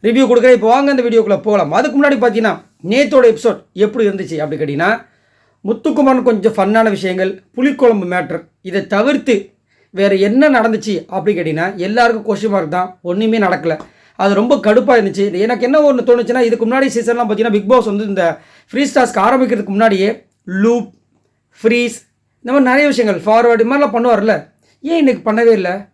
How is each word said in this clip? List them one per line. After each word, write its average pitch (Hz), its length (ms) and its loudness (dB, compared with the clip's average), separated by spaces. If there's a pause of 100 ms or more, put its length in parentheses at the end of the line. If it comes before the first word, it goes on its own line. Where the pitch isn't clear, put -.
ரிவ்யூ 233 220 2
கொடுக்குறேன். 240 280 4
இப்போ 214 140 2
வாங்க, 277 240 2
இந்த 254 120 0
வீடியோக்குள்ள 220 380 0
போலாம். 196 300 0
அதுக்கு 269 300 0
முன்னாடி 285 120 2
பார்த்தீங்கன்னா, 220 540 -2 (220)
நேத்தோட 254 340 2
எபிசோட் 226 400 0 (100)
எப்படி 208 340 0
இருந்துச்சு 185 300 -6
அப்படி 151 260 -6
கேட்டீங்கன்னா, 160 380 -2 (640)
முத்துக்குமரன் 254 580 0
கொஞ்சம் 220 300 0
ஃபன்னான 214 360 0
விஷயங்கள், 190 540 -4 (120)
புளிக்குழம்பு 240 500 0
மேட்டர், 175 400 -6 (160)
இதை 190 260 -6
தவிர்த்து 226 680 -2 (360)
வேற 196 260 0
என்ன 220 340 2
நடந்துச்சு 214 580 -2
அப்படி 180 320 -4
கேட்டீங்கன்னா, 165 360 -4
எல்லாருக்கும் 220 600 -2
கொஸ்டின் 208 140 -4
மார்க் 180 220 -2
தான், 180 300 -6
ஒண்ணுமே 220 380 -2
நடக்கல. 165 400 -2 (360)
அது 196 180 0
ரொம்ப 233 220 2
கடுப்பா 214 440 2
இருந்துச்சு. 196 340 -2
எனக்கு 214 300 -2
என்ன 269 160 2
ஒண்ணு 285 160 4
தோணுச்சுன்னா, 240 440 0
இதுக்கு 233 260 0
முன்னாடி 262 220 0
சீசன்லாம் 233 420 -2
பார்த்தீங்கன்னா, 214 220 -2
பிக் 202 160 -2
பாஸ் 247 180 4
வந்து 208 180 -4
இந்த 185 360 -2 (340)
ஃப்ரீஸ் 285 220 -2
டாஸ்க் 240 260 0
ஆரம்பிக்கிறதுக்கு 233 460 0
முன்னாடியே 202 580 0 (180)
லூப், 214 460 -2 (720)
ஃப்ரீஸ், 233 340 0 (460)
இந்த 262 160 0
மாதிரி 269 40 4
நிறைய 262 240 2
விஷயங்கள், 220 360 0
ஃபார்வர்டு, 226 360 2
இது 233 180 0
மாதிரிலாம் 269 160 0
பண்ணுவார்ல, 220 540 0 (340)
ஏன் 330 160 -2
இன்னைக்கு 226 340 0
பண்ணவே 233 200 4
இல்ல? 190 420 -2